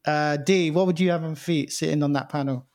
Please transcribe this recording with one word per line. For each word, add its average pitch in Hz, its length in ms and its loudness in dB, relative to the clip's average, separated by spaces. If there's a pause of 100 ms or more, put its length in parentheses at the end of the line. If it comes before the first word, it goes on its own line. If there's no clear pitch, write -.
Uh, 151 320 0
D, 165 340 2
what 185 160 2
would 170 120 0
you 180 120 4
have 165 120 -2
on 160 120 -6
feet 151 360 -2
sitting 156 300 0
on 143 120 2
that 139 160 -4
panel? 139 460 -4